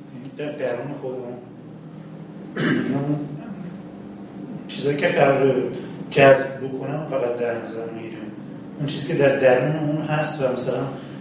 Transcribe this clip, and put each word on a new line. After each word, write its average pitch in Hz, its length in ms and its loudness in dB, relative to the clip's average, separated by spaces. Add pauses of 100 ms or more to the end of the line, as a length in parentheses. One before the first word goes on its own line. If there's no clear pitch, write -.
(160)
یعنی 135 220 -12
در 147 200 -6
درون 131 440 -4
خودمون، 123 360 -6 (1600)
اون 147 260 0 (1500)
چیزایی 143 300 0
که 175 100 2
قراره 135 560 6 (460)
جذب 135 380 8 (200)
بکنم 139 420 -4
فقط 120 300 0
در 117 260 -2
نظر 113 240 -8
می‌گیریم. 113 420 -10 (460)
اون 143 100 -2
چیزی - 180 -4
که 165 80 -2
در 139 260 4
درون 147 500 6
اون 156 120 2
هست 151 400 0
و 127 100 2
مثلاً 123 320 -2 (380)